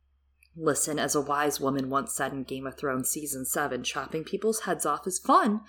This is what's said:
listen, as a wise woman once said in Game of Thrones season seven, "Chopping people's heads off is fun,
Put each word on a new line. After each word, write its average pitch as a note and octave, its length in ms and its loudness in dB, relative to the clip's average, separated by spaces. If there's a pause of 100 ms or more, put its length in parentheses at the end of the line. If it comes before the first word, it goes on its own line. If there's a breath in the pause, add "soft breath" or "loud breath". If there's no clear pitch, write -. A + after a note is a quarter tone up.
(560)
listen, D#3 440 0
as C#3 160 2
a D3 60 4
wise C#3+ 380 2
woman C3+ 300 0
once C3+ 260 0
said C3+ 180 -2
in C3+ 100 -6
Game C3+ 240 -8
of C3 80 -8
Thrones C3 340 -2
season C#3 360 -4
seven, C3+ 380 -2
"Chopping D3 400 -4
people's G#3+ 380 0
heads E3+ 240 0
off D3+ 220 0
is F3+ 120 -2
fun, C4 500 6